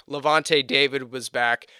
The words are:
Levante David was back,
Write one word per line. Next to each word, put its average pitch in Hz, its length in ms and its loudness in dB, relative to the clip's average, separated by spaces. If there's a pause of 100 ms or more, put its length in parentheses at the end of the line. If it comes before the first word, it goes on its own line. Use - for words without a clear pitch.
Levante 147 560 0
David 131 500 0
was 123 160 -10
back, 120 380 -2 (140)